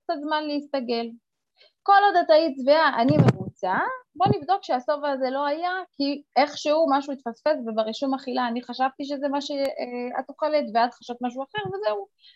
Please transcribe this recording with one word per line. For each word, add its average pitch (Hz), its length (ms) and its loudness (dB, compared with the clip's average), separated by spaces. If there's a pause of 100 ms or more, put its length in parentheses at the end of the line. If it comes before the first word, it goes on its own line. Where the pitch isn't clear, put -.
קצת 339 180 -4
זמן 302 260 -2
להסתגל. 247 600 -4 (760)
כל 392 220 6
עוד 403 100 4
את 349 140 4
היית 311 280 6
שבעה, 277 440 4
אני 285 160 6
מרוצה, - 560 2 (420)
בוא 349 100 2 (100)
נבדוק 370 280 -2
שהשובע 294 460 -2
הזה 262 200 -2
לא 277 160 -2
היה, 320 260 -4 (200)
כי 277 300 -4 (140)
איכשהו 302 560 2
משהו 277 220 -2
התפספס, 269 520 -4
וברישום 220 480 -4
אכילה 254 340 -4
אני 240 160 -6
חשבתי 262 420 -4
שזה 277 220 -6
מה 277 140 -2
שאת 254 880 -6
אוכלת, 302 440 -2
ואת 240 200 2
חשבת - 280 -14
משהו 247 220 -6
אחר, 415 240 -8
וזהו, 403 400 -6 (280)